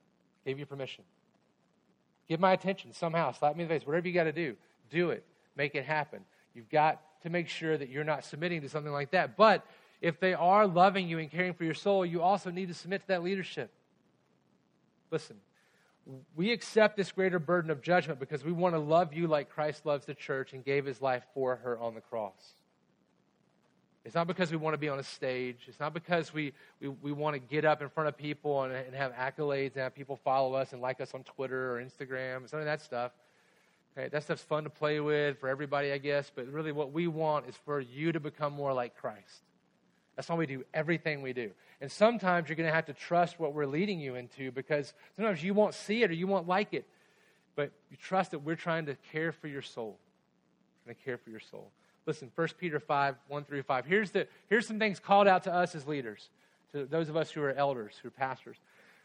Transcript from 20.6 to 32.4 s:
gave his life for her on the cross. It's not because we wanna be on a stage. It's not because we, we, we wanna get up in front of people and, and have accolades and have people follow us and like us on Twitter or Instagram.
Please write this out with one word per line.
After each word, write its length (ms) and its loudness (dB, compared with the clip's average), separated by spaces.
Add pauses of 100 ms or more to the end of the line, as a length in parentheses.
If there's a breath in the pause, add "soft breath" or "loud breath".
gave 200 2
his 160 -6
life 320 0
for 240 0
her 220 -4
on 160 -4
the 60 -12
cross. 540 -8 (1500)
It's 120 -4
not 100 2
because 240 -2
we 60 -2
wanna 220 0
be 100 -2
on 100 -2
a 60 -6
stage. 640 -6
It's 100 -20
not 160 -6
because 400 -2
we, 180 -4 (280 soft breath)
we, 80 -8
we 240 -8
wanna 260 -2
get 260 -2
up 180 4
in 60 -8
front 200 -2
of 80 -4
people 480 -2
and, 100 -4
and 220 -8
have 160 -4
accolades 600 -2
and 80 -4
have 120 -4
people 300 -10
follow 300 2
us 180 -2
and 100 -10
like 180 -4
us 140 -8
on 80 -10
Twitter 540 -4
or 40 -6
Instagram. 640 -8